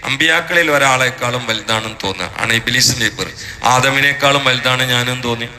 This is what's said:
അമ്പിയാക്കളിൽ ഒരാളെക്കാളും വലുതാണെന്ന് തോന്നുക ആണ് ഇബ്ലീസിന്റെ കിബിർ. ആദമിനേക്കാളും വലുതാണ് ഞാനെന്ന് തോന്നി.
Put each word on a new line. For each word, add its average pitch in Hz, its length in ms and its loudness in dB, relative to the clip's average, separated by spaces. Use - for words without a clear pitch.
അമ്പിയാക്കളിൽ 165 640 2
ഒരാളെക്കാളും 127 760 2
വലുതാണെന്ന് 110 580 -4
തോന്നുക 90 340 -6
ആണ് 113 140 -2
ഇബ്ലീസിന്റെ 120 560 0
കിബിർ. 95 220 -6
ആദമിനേക്കാളും 139 800 2
വലുതാണ് 127 380 2
ഞാനെന്ന് 127 400 0
തോന്നി. 117 260 -4